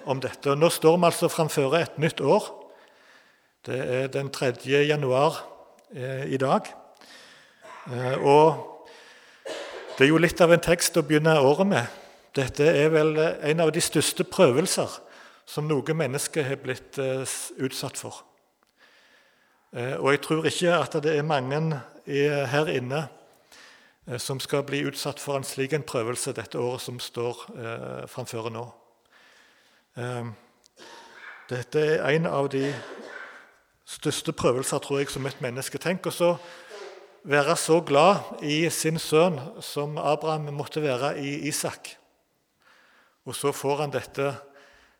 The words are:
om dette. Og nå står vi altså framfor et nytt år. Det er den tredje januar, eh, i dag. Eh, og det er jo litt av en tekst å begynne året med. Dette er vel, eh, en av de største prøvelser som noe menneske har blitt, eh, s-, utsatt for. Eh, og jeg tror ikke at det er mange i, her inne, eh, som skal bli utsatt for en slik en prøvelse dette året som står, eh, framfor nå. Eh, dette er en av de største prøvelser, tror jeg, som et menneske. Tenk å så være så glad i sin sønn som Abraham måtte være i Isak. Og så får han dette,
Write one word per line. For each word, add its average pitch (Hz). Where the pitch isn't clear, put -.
om 135
dette. 131
Og 143
nå 160
står 160
vi 175
altså 165
framfor 151
et 156
nytt 160
år. 165
Det 123
er 135
den 139
tredje 135
januar, 147
eh, 135
i 139
dag. 139
Eh, 127
og 147
det 131
er 151
jo 160
litt 165
av 170
en 170
tekst -
å 165
begynne 151
året 151
med. 127
Dette 139
er 151
vel, 156
eh, 156
en 160
av 160
de 175
største -
prøvelser 147
som 151
noe 147
menneske 143
har 135
blitt, 131
eh, 135
s-, -
utsatt -
for. -
Eh, 131
og 135
jeg 143
tror 160
ikke 170
at 143
det 156
er 147
mange 147
i, 143
her 147
inne, 135
eh, 123
som 135
skal 143
bli 139
utsatt -
for 143
en 135
slik 135
en 147
prøvelse 123
dette 113
året 123
som 123
står, 120
eh, 127
framfor 113
nå. 113
Eh, 123
dette 127
er 151
en 156
av 143
de 135
største -
prøvelser, 135
tror 139
jeg, 139
som 135
et 135
menneske. 131
Tenk 180
å 156
så 175
være 147
så 160
glad 151
i 151
sin 160
sønn 160
som 147
Abraham 151
måtte 147
være 139
i 143
Isak. -
Og 127
så 143
får 143
han 143
dette, 131